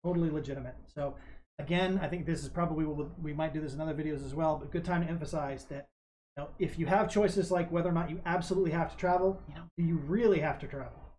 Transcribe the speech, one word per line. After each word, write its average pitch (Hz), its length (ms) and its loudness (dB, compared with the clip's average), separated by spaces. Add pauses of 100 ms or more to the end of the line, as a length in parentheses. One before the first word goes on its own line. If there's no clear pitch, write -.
totally 170 260 2
legitimate. 131 460 -4 (100)
So 143 300 -6 (420)
again, 180 420 2
I - 60 -2
think 170 180 -4
this 143 200 -2
is 131 40 -8
probably, 160 360 0
we'll, 147 260 -2 (100)
we 151 120 -4
might 156 200 0
do 156 80 -2
this 143 140 -6
in 147 60 -6
other 156 140 -2
videos 147 300 -4
as 131 80 -6
well, 156 240 2
but - 140 -8
good 170 140 -4
time 175 180 0
to 165 80 -2
emphasize 147 540 -4
that, 143 240 -12 (480)
you 143 80 -6
know, - 60 -12 (100)
if 170 180 0
you 160 80 2
have 196 240 4
choices 202 400 4
like 175 220 2
whether 170 160 2
or 170 40 2
not 165 180 2
you 180 160 -6
absolutely 180 440 2
have 165 220 0
to - 40 -14
travel, 185 520 4
you 147 80 -12
know, 165 80 -12 (120)
do 170 60 0
you 165 140 4 (100)
really 202 320 6
have 147 220 0
to 135 80 -10
travel? 131 320 -10 (180)